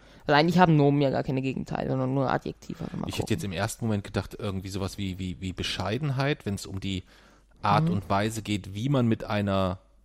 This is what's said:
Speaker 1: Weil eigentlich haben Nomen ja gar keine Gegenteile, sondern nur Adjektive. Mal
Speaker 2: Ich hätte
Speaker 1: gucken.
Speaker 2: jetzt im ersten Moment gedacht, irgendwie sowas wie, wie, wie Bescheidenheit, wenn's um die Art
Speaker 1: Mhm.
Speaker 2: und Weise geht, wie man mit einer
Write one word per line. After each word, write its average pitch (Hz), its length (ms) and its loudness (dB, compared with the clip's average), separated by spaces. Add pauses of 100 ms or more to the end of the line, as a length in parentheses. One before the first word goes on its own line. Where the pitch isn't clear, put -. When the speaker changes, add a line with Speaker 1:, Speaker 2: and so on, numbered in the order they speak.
(260)
Speaker 1:
Weil 147 100 4
eigentlich 165 240 6
haben 165 180 8
Nomen 143 240 6
ja 139 80 4
gar 131 140 0
keine 131 180 -2
Gegenteile, - 480 -4
sondern 131 240 0
nur 131 180 0
Adjektive. - 520 -6
Mal - 240 -6
Speaker 2:
Ich - 80 -6
hätte - 80 -2
Speaker 1:
gucken. - 100 -4
Speaker 2:
jetzt 87 100 -2
im 101 100 -6
ersten 104 320 -4
Moment 104 180 0
gedacht, - 340 -6
irgendwie 95 320 -6
sowas 95 280 -6
wie, 95 220 -6
wie, 92 220 -6
wie 92 100 -4
Bescheidenheit, 131 920 -4
wenn's 101 200 -4
um 95 140 -8
die 98 240 -4 (580)
Art 104 240 4
Speaker 1:
Mhm. 165 100 0
Speaker 2:
und 98 140 -4
Weise 110 320 0
geht, 98 320 -4
wie 107 140 -4
man 123 200 2
mit 110 160 0
einer 98 560 0 (240)